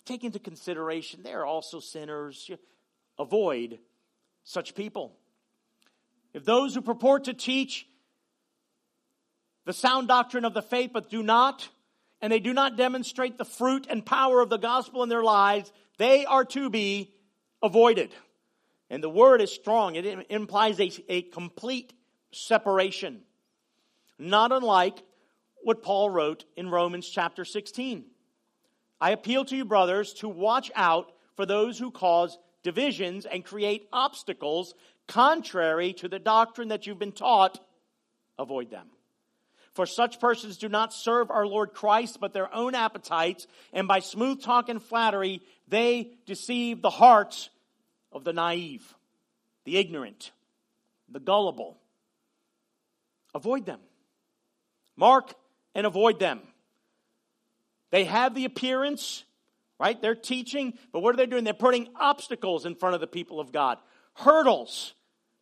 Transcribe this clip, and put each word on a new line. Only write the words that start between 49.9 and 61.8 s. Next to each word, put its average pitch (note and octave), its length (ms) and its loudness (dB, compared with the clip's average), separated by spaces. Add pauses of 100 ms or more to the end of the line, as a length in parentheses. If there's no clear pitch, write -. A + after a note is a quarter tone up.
the C3+ 120 -16
gullible. E3+ 600 -2 (1600)
Avoid A3 320 -4
them. C3 120 -12 (1160)
Mark B3 400 4 (400)
and G#3 100 -2
avoid G#3+ 340 2
them. D3 220 -4 (1500)
They F#3+ 140 4
have A3+ 280 0
the C4 120 -4
appearance, C4 800 -6 (560)
right? A3 220 -2
They're A3+ 140 0
teaching, B3+ 640 -8 (140)
but E3 100 -6
what A#3 120 4
are A#3+ 40 -4
they B3+ 100 2
doing? A#3+ 160 -2
They're G#3+ 100 -2
putting A#3+ 420 0